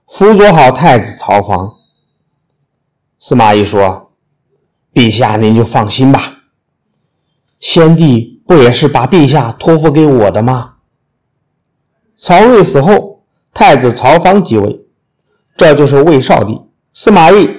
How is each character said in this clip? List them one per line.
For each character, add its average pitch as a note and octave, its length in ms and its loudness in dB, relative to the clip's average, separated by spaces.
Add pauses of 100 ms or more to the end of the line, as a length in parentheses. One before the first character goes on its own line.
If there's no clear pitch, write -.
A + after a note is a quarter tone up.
辅 G#3 280 0
佐 G3+ 180 4
好 C#3+ 180 2
太 C3 280 0
子 - 180 -10
曹 G2+ 240 -4
芳。” F#2+ 360 -8 (1400)
司 - 160 -8
马 A2 200 2
懿 G#2 100 0
说 G2 480 -4 (800)
：“陛 A#2 180 0
下 G#2+ 260 -2
您 A2 180 0
就 A2+ 100 0
放 A2+ 260 -4
心 C3+ 220 0
吧， - 300 -6 (1160)
先 E3 380 0
帝 C3 500 -2
不 F3+ 100 2
也 A#2+ 160 4
是 C#3+ 160 -2
把 B2+ 180 -2
陛 D#3 220 2
下 B2+ 240 -2
托 E3 260 -2
付 D3+ 140 -2
给 D#3 120 0
我 A#2+ 260 0
的 G#2 120 -4
吗？” B2 360 -6 (1400)
曹 F#3 300 0
睿 A3+ 180 4
死 C#3+ 160 -2
后， - 440 -4 (300)
太 F3+ 220 2
子 B2 180 -2
曹 C#3+ 240 0
芳 F#3 240 0
即 A2+ 160 -4
位， G2+ 260 -6 (720)
这 D#3+ 180 2
就 D3 120 2
是 C#3 160 2
魏 D#3 180 2
少 B2 220 0
帝。 G#2 180 -8 (320)
司 - 180 -2
马 F3 200 4
懿 F#3+ 180 4 (100)